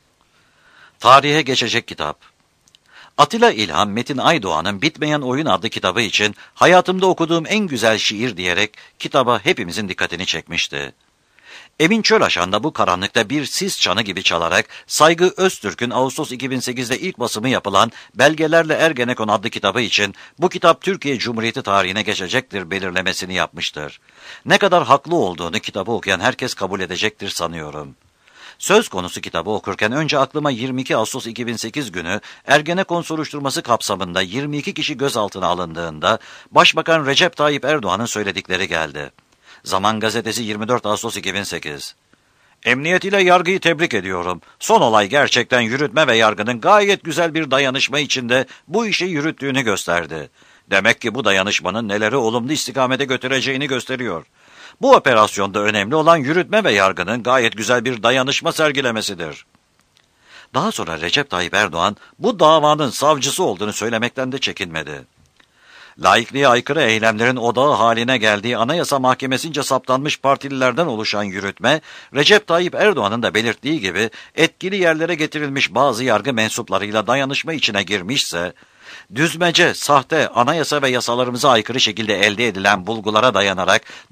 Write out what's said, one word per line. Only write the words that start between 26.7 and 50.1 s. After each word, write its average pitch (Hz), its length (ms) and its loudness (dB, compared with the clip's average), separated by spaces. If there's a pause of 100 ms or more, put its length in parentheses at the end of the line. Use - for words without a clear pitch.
edecektir 92 480 -6
sanıyorum. 76 640 -8 (640)
Söz 214 300 2
konusu 92 320 -8
kitabı 87 300 -6
okurken 104 420 -2
önce 151 260 0
aklıma 147 320 0
yirmi 127 300 -6
iki 139 160 -2
Ağustos 113 300 -2
iki 117 200 -8
bin 117 100 -6
sekiz 113 360 -8
günü 87 280 -6 (260)
Ergenekon 170 560 0
soruşturması 151 600 -6
kapsamında 95 600 -2
yirmi 139 340 -6
iki 147 180 -6
kişi 147 220 -6
gözaltına 110 500 -2
alındığında 85 720 -2 (320)
Başbakan 160 560 4
Recep 151 300 2
Tayyip 147 280 0
Erdoğan'ın 117 420 0
söyledikleri 95 640 -4
geldi. 73 420 -4 (540)
Zaman 104 360 0
Gazetesi, 110 420 -2
yirmi 107 260 -6
dört 120 180 -2
Ağustos 104 300 -4
iki 92 180 -6
bin 101 80 -4
sekiz. 78 520 -10 (680)
"Emniyet 147 420 2
ile 196 180 2
yargıyı 180 380 4
tebrik 165 340 0
ediyorum. 90 460 -4 (200)
Son 208 200 4
olay 110 280 4
gerçekten 123 520 2
yürütme 139 460 0
ve 117 100 4
yargının 110 440 2
gayet 202 440 4
güzel 165 300 -2
bir 156 160 -4
dayanışma 135 480 0
içinde 127 480 0 (220)
bu 220 180 0
işi 170 180 -2
yürüttüğünü 143 580 -4
gösterdi. 85 680 -4 (400)